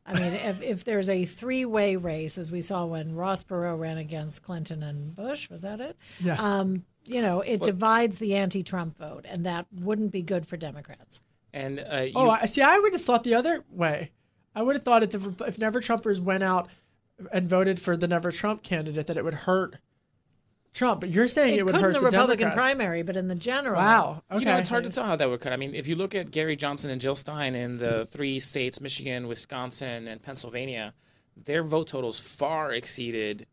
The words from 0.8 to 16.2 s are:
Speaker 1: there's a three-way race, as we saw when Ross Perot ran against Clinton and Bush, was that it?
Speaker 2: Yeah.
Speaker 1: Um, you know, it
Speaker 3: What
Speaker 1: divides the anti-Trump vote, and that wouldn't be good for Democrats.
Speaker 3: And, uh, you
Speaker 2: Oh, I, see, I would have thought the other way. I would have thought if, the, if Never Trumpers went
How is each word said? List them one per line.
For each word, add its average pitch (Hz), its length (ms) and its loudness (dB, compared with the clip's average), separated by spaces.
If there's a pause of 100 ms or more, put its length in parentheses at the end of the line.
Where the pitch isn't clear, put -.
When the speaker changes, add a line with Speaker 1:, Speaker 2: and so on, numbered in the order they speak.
Speaker 1:
there's 202 260 0
a 185 160 2
three-way 220 720 0
race, 160 420 -4
as 165 140 -6
we 175 100 -4
saw 175 240 -2
when 160 300 -4
Ross 185 300 -2
Perot 175 340 -2
ran 160 180 -4
against 156 460 -8
Clinton 160 400 -6
and 147 320 -6
Bush, 262 340 -8
was 170 140 -14
that 208 180 -8
it? 302 160 -10 (220)
Speaker 2:
Yeah. 175 180 0
Speaker 1:
Um, 190 480 0 (200)
you 240 180 -2
know, 190 200 2
it 220 180 -2
Speaker 3:
What 175 60 0
Speaker 1:
divides 220 520 2
the 202 160 0
anti-Trump 180 640 -2
vote, 151 300 -14
and 175 180 -4
that 175 260 -4
wouldn't 208 380 -2
be 185 120 -4
good 165 260 -2
for 180 80 -8
Democrats. 147 640 -14 (320)
Speaker 3:
And, 139 260 -6
uh, 139 200 -4
you 131 180 0
Speaker 2:
Oh, 254 120 6
I, 220 180 4
see, 277 140 0
I 302 160 8
would 415 160 4
have 359 100 -2
thought 240 200 2
the 240 120 2
other 294 360 2
way. 160 400 -2 (420)
I 214 100 -4
would 262 120 2
have 277 80 -4
thought 226 220 6
if, - 80 0
the, 190 340 -6
if 214 140 -6
Never 220 200 0
Trumpers 226 380 0
went 190 240 0